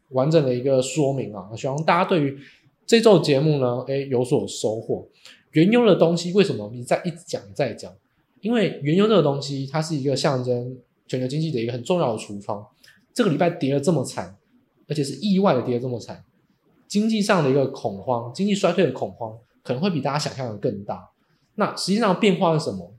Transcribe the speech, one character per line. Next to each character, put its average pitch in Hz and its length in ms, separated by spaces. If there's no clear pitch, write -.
完 131 200
整 160 160
的 127 80
一 123 80
个 135 200
说 139 300
明 110 240
啊。 95 200
希 139 120
望 135 160
大 170 140
家 185 100
对 180 160
于 139 140
这 233 160
周 208 180
节 143 200
目 151 200
呢， 123 280
诶， 139 200
有 127 160
所 120 240
收 110 320
获。 110 280
原 175 200
油 240 140
的 185 100
东 170 200
西 175 180
为 196 100
什 131 120
么 104 160
你 123 120
再 160 200
一 180 80
讲 - 160
再 143 200
讲？ 90 180
因 220 120
为 202 300
原 147 120
油 202 120
这 220 80
个 165 80
东 139 180
西， 135 280
它 156 120
是 160 140
一 131 80
个 139 120
象 131 280
征 123 340
全 131 120
球 127 80
经 147 140
济 160 100
的 123 80
一 113 60
个 120 80
很 120 100
重 180 160
要 131 140
的 107 60
橱 101 200
窗。 104 260
这 247 120
个 202 80
礼 143 60
拜 175 120
跌 147 240
得 143 60
这 180 120
么 135 120
惨， 98 320
而 151 60
且 147 100
是 135 160
意 196 200
外 190 160
的 - 80
跌 123 120
得 120 40
这 127 80
么 120 120
惨， 101 240
经 214 220
济 220 120
上 190 220
的 131 60
一 131 40
个 135 140
恐 101 300
慌， 120 360
经 190 120
济 208 80
衰 190 180
退 175 140
的 131 60
恐 110 200
慌 110 240
可 - 100
能 127 80
会 202 80
比 160 100
大 135 140
家 151 60
想 151 160
象 127 140
的 104 80
更 101 260
大。 95 260
那 208 160
实 - 200
际 208 40
上 202 220
变 196 160
化 160 240
是 - 60
什 127 60
么？ 92 280